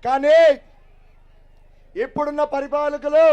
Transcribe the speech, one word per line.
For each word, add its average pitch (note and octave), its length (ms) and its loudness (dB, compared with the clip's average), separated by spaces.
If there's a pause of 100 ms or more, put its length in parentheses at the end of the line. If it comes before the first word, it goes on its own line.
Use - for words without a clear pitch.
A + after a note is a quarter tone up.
కానీ C#4 360 2 (1600)
ఇప్పుడున్న D4 380 -6 (120)
పరిపాలకులు D4 800 -2